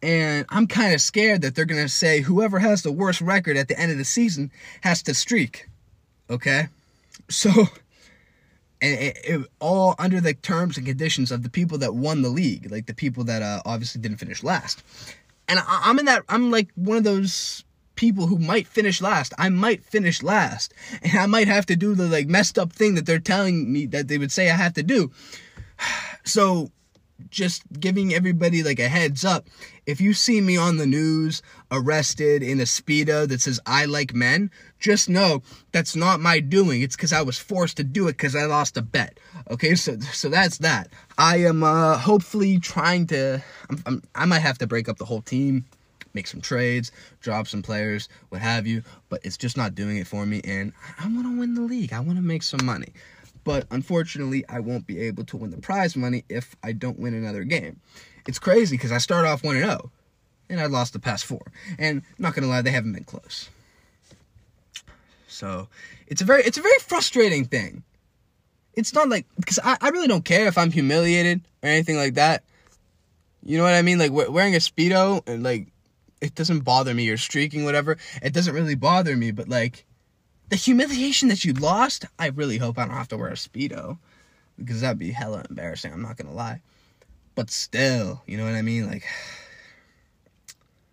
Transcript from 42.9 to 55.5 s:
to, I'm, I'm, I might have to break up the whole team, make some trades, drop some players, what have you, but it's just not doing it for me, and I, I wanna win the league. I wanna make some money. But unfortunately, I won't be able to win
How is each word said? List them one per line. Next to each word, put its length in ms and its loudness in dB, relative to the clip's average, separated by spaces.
to, 340 -2
I'm, 160 -8
I'm, 180 -6
I 120 -2
might 140 4
have 180 -2
to 100 -4
break 220 -4
up 80 -6
the 80 -10
whole 160 -6
team, 420 -2
make 140 -10
some 140 -14
trades, 500 -2
drop 260 -6
some 140 -8
players, 480 -6
what 140 -10
have 260 -2
you, 160 -2
but 160 -8
it's 140 -10
just 180 -6
not 200 -4
doing 200 -4
it 120 -6
for 180 -6
me, 180 -4
and 300 -6
I, 60 -6
I 20 -2
wanna 320 -2
win 160 -2
the 60 -4
league. 320 -4
I 80 -6
wanna 200 -2
make 220 -2
some 220 -4
money. 260 -4
But 240 -2
unfortunately, 800 -2
I 100 -8
won't 260 -6
be 140 -10
able 240 -6
to 140 -12
win 140 -10